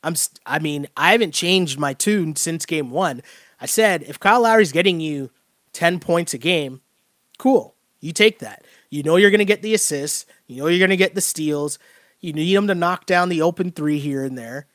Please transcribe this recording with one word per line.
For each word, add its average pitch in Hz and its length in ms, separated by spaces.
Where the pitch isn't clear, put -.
I'm 165 100
s-, - 160
I 147 140
mean, 147 360
I 165 160
haven't 214 220
changed 175 460
my 139 140
tune 175 420
since 165 320
game 147 240
one. 143 320
I 127 60
said, 196 380
if 143 160
Kyle 226 220
Lowry's 226 300
getting 175 280
you 147 320
ten 170 260
points 170 360
a - 20
game, 139 440
cool. - 360
You 160 140
take 220 260
that. 104 240
You 147 100
know 156 140
you're 202 160
gonna 208 120
get 208 200
the 220 100
assists. 151 540
You 127 120
know 143 100
you're 180 180
gonna 190 100
get 180 200
the 196 60
steals. 151 580
You 170 120
need 156 220
him 202 140
to 196 80
knock 175 320
down 180 220
the 165 120
open 175 300
three 151 260
here 139 260
and 131 140
there. 123 380